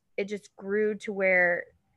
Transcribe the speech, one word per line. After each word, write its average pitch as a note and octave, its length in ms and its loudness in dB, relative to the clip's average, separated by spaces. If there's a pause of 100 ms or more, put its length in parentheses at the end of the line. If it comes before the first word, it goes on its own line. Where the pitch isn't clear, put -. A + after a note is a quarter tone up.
(160)
it G3+ 100 -2
just G3 300 -12
grew G#3 400 -2
to G#3 160 -8
where F#3 520 2 (340)